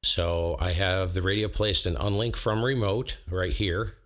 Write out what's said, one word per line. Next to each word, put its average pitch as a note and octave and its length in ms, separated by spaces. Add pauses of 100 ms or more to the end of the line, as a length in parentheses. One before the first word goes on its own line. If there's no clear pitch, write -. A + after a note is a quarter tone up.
So E2+ 560
I F2+ 140
have F#2 420
the F#2 80
radio G2+ 260
placed G#2 380
in F2+ 80
unlink G#2 400
from A2 300
remote A#2+ 540 (120)
right F2+ 220
here. G2 420 (120)